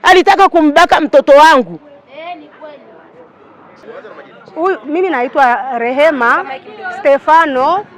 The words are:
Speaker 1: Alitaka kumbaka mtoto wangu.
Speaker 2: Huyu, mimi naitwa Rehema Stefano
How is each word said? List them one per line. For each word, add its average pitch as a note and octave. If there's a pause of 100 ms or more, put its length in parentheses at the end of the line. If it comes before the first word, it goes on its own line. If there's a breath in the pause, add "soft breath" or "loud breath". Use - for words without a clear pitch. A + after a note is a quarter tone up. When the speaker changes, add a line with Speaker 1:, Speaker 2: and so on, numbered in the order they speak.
Speaker 1:
Alitaka F#4
kumbaka E4
mtoto C#4+
wangu. C4+ (2750)
Speaker 2:
Huyu, F4
mimi F4
naitwa B3+ (220)
Rehema C4+ (540)
Stefano D#4 (120)